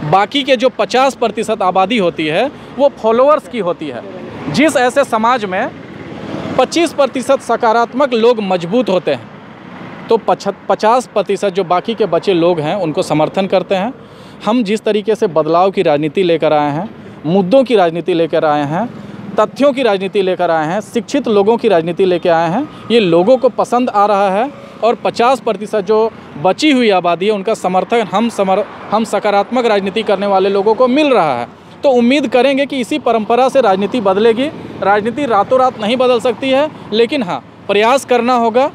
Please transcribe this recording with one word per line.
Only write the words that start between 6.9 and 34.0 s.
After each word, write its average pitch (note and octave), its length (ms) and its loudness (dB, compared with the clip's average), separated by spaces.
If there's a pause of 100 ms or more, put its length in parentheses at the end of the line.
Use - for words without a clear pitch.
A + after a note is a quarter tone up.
प्रतिशत C4+ 480 0
सकारात्मक A#3 720 0
लोग A#3 260 2
मजबूत F#3+ 500 -2
होते F3+ 220 0
हैं, A#2+ 180 -6 (800)
तो A3+ 80 4
पचहत-, G3 520 -4
पचास A3 380 2
प्रतिशत G3+ 420 -2
जो F#3+ 140 -2
बाकी F3+ 320 -2
के G#3+ 100 -2
बचे E3+ 280 0
लोग E3+ 260 2
हैं, D3+ 160 -2
उनको F3+ 260 -4
समर्थन D#3 460 0
करते F#3 280 0
हैं। G3+ 180 -2 (520)
हम A#3 180 0
जिस G#3 180 -2
तरीके G#3+ 340 0
से A3 120 -2
बदलाव E3 440 2
की G3 100 -2
राजनीति D#3 420 0
लेकर D#3+ 300 2
आए D3 180 0
हैं, E3+ 300 -8 (240)
मुद्दों F#3+ 380 4
की A#3+ 120 0
राजनीति F3 380 0
लेकर E3 320 0
आए D3 200 2
हैं, F3+ 240 -4 (500)
तथ्यों B3+ 340 2
की C4 100 -2
राजनीति G3 380 0
लेकर F3 300 0
आए D#3 160 0
हैं, F#3+ 140 -4
शिक्षित A#3+ 460 -4
लोगों A3 300 2
की A#3 100 0
राजनीति F3 380 2
लेकर F3+ 240 0
आए E3 200 2
हैं, B3+ 200 -4 (220)
ये A#3 80 4
लोगों F#3 380 4
को B3 120 2
पसंद A#3+ 400 0
आ G3+ 160 2
रहा G3+ 240 2
है A3 220 -2 (320)
और A#3 120 2
पचास A#3 440 0
प्रतिशत G#3 420 -4
जो G#3+ 300 0 (300)
बची F#3+ 300 2
हुई B3 180 4
आबादी F3 360 2
है, G#3+ 60 2
उनका G#3 220 -2
समर्थन F#3 480 0
हम G#3 280 0
समर-, G3 360 0 (260)
हम A3 120 2
सकारात्मक G#3 600 0
राजनीति G#3 380 0
करने G3+ 240 0
वाले G3 220 2
लोगों G3 240 2
को B3+ 140 2
मिल C#4 260 2
रहा D#3 260 2
है। A#2+ 80 -6 (360)
तो C#4+ 60 4
उम्मीद B3 380 2
करेंगे C4 380 2
कि C#4 140 -6
इसी D4+ 200 -4
परंपरा A#3+ 500 2
से C4+ 120 2
राजनीति G#3 400 0